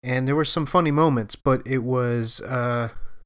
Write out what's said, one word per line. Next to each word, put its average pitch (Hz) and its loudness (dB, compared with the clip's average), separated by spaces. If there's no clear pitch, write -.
and 131 -2
there 143 2
were 156 2
some 151 -2
funny 170 2
moments, 143 2
but 131 0
it 131 -2
was, 120 -2
uh, 120 -2